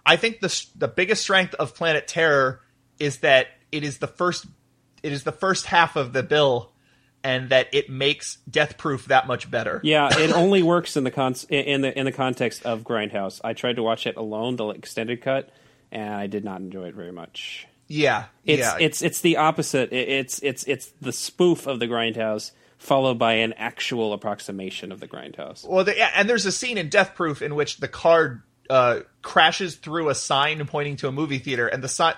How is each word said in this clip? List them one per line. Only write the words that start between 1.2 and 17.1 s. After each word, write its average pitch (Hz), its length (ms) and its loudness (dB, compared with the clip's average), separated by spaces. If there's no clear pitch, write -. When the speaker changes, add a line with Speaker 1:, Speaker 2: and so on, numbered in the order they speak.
Speaker 1:
strength 185 340 2
of - 200 -4
Planet 160 320 0
Terror 143 540 2
is 147 200 -2
that 135 280 6
it 147 120 -4
is 147 140 -6
the 147 100 -4
first, - 380 -2
it 156 80 -4
is 143 120 -6
the 151 100 -4
first 190 320 -2
half 170 320 4
of 123 160 -2
the 131 100 0
bill, 139 480 2
and 127 280 -4
that 127 240 6
it 139 160 0
makes 139 480 -4
Death 139 280 0
Proof 135 300 -4
that 135 200 4
much 123 240 -6
better. 113 320 -2
Speaker 2:
Yeah, 151 240 4
it 160 140 4
Speaker 1:
<laughs> - 20 4
Speaker 2:
only 180 300 6
works 170 320 2
in 147 80 2
the 127 80 -2
con-, 131 240 0
in 139 320 0
the, 135 180 -2
in 135 60 -2
the 131 80 -2
context 127 520 -4
of 113 180 -4
Grindhouse. 104 600 -4
I 113 80 -4
tried 120 240 -4
to 120 80 -2
watch 113 240 -2
it 110 80 -6
alone, 113 400 -6
the 110 140 -4
extended 113 520 -8
cut, 135 280 -4
and 104 220 -8
I 101 140 -6
did 101 180 -6
not 95 160 -10
enjoy 95 260 -12
it 87 80 -14
very 90 160 -14